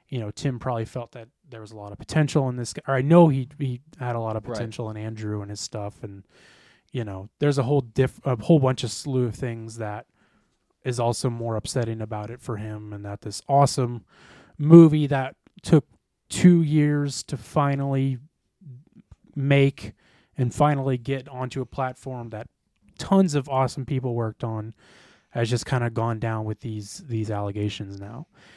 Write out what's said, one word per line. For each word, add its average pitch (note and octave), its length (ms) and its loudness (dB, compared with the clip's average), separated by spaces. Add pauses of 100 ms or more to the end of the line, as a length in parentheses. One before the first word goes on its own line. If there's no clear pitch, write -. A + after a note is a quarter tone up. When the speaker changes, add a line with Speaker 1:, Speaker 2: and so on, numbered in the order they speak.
Speaker 1:
you C3 120 -6
know, G#2 100 -6
Tim B2+ 280 -4
probably A#2 260 -4
felt A#2 280 -12
that A2+ 160 -18 (200)
there A#2 120 -16
was G#2+ 120 -18
a A2 40 -18
lot G2+ 160 -14
of G2+ 60 -18
potential D3 520 0
in B2 60 -6
this A#2+ 160 -8
guy, - 160 -12
or C3+ 80 0
I B2+ 60 0
know E3 260 8
he, C3+ 200 -2 (100)
he B2+ 220 -4 (180)
had B2 180 -6
a A#2 40 -4
lot A2 160 -4
of G#2+ 100 -8
Speaker 2:
Right. A#2+ 80 -10
Speaker 1:
potential A2 360 -8
in G#2+ 60 -10
Andrew G#2+ 460 -8
and G2+ 80 -12
his G#2 100 -10
stuff, - 420 -10
and, G2 220 -14 (680)
you A#2+ 120 -4
know, G2 240 -12 (100)
there's D3 200 2
a C3+ 40 0
whole C#3 200 2
diff-, B2+ 420 0
a B2+ 180 0
whole E3 160 6
bunch C3 260 2
of A2+ 60 -6
slew C3 360 -2
of A2 80 -4
things A2+ 440 -8
that G#2+ 280 -8 (800)
is A#2+ 160 -4
also A#2+ 300 0
more A#2 260 -6
upsetting A2+ 460 -4
about G#2+ 280 -8
it B2 100 -16
for A2+ 160 -8
him, G#2+ 360 -10
and G2+ 120 -12
that G2+ 180 -10
this G#2 260 -10
awesome C3+ 560 2 (540)
movie D#3 480 10
that C3+ 300 -2 (260)
took - 240 4 (420)
two F3 340 6
years D3 600 0
to - 120 -8
finally C#3 840 -2 (1160)
make C#3 580 2 (440)
and B2 180 -2
finally C#3 440 2
get B2+ 300 -8
onto C3 320 -8
a B2 60 -6
platform B2+ 640 -8
that G#2+ 180 -12 (500)
tons F#3+ 360 4
of C#3 140 0
awesome C3+ 380 0
people B2+ 280 -2
worked A2+ 300 -4
on A2 300 -6 (560)
has A#2 180 -2
just A#2+ 180 -2
kinda A#2+ 240 0
gone A2+ 280 -2
down A2 260 -4
with G#2+ 160 -6
these, G#2+ 460 -10
these A2 240 -4
allegations G#2 680 -6
now. A2+ 260 -14 (300)